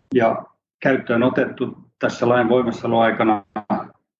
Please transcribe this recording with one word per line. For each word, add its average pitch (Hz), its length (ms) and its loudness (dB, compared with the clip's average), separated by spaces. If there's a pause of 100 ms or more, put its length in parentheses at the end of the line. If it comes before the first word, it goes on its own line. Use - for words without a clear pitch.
(140)
ja 113 300 2 (380)
käyttöön 127 400 0
otettu 127 560 -2 (200)
tässä 120 300 -2
lain 120 200 2
voimassaoloaikana 113 960 0 (760)